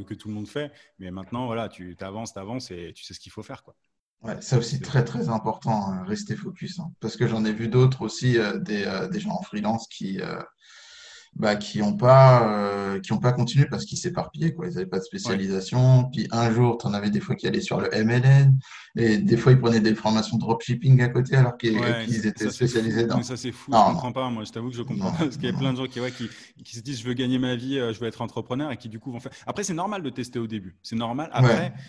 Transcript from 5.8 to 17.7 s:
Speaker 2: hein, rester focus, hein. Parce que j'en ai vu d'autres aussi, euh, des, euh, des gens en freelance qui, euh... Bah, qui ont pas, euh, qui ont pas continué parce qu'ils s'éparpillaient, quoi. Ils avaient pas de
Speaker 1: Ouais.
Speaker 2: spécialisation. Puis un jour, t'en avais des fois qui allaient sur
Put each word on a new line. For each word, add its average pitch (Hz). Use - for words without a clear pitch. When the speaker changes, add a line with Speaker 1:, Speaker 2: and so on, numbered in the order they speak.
Speaker 2:
hein, 92
rester 208
focus, -
hein. -
Parce -
que 120
j'en 110
ai 110
vu 113
d'autres 127
aussi, 120
euh, 104
des, 101
euh, 98
des -
gens 214
en -
freelance -
qui, -
euh... 85
Bah, 107
qui 104
ont 101
pas, 127
euh, 101
qui 98
ont 107
pas 127
continué 139
parce -
qu'ils -
s'éparpillaient, 165
quoi. 170
Ils 170
avaient -
pas -
de 95
Speaker 1:
Ouais. -
Speaker 2:
spécialisation. 98
Puis 107
un 117
jour, 120
t'en 101
avais 101
des 104
fois -
qui -
allaient -
sur -